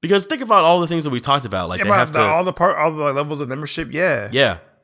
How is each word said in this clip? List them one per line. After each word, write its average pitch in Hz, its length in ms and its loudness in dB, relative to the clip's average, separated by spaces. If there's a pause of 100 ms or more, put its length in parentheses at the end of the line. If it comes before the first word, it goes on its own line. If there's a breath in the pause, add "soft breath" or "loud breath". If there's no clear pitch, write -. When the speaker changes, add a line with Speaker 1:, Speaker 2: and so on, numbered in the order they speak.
Speaker 1:
Because 196 240 0
think 277 160 -6
about 214 240 4
all 175 160 6
the 170 60 0
things 160 180 -2
that 147 60 -2
we 123 80 -2
talked 139 260 0
about. 95 240 -4
Like, 92 100 -4
Speaker 2:
Yeah, 196 60 0
Speaker 1:
they 202 40 0
Speaker 2:
about 196 100 4
Speaker 1:
have 156 140 0
Speaker 2:
the, 151 60 0
Speaker 1:
to 151 60 4
Speaker 2:
all 160 180 2
the 185 100 -2
part, 175 240 2
all 156 160 0
the 147 200 -2
levels 147 280 -4
of 139 80 -6
membership. 147 420 -8
Yeah. 135 400 -2
Speaker 1:
Yeah. 117 280 2 (240)